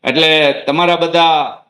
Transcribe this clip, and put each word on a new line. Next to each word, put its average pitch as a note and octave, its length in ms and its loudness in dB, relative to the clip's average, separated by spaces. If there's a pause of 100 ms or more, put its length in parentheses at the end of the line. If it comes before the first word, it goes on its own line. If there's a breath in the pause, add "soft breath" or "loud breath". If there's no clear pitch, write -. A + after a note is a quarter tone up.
એટલે D3+ 480 2
તમારા E3+ 440 -2
બધા E3 600 0 (120)